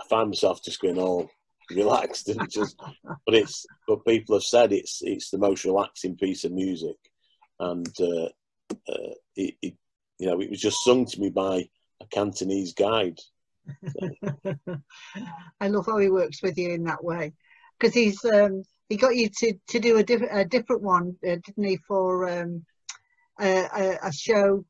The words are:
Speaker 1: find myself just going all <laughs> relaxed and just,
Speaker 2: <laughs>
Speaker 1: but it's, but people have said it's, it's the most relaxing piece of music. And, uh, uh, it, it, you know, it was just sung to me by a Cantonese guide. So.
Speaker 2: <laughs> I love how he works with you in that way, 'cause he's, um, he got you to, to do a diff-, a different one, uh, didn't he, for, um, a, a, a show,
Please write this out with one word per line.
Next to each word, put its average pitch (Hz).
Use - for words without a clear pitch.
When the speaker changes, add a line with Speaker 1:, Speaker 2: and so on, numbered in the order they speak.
Speaker 1:
find 110
myself 90
just -
going 92
all 90
<laughs> -
relaxed 104
and 107
just, 104
Speaker 2:
<laughs> -
Speaker 1:
but 110
it's, -
but 107
people 110
have 98
said 117
it's, -
it's -
the 95
most 98
relaxing 92
piece 95
of 85
music. 90
And, 87
uh, 85
uh, -
it, 95
it, 92
you 92
know, 90
it 98
was 101
just -
sung 123
to -
me 98
by 95
a -
Cantonese 98
guide. 101
So. 160
Speaker 2:
<laughs> 170
I 202
love 202
how 220
he 196
works 175
with 185
you 175
in 170
that 165
way, 165
'cause 226
he's, 214
um, 202
he 214
got 247
you 233
to, 226
to 240
do 226
a 208
diff-, 233
a 196
different 240
one, 180
uh, 180
didn't 202
he, 190
for, 185
um, 175
a, 190
a, 190
a 156
show, 196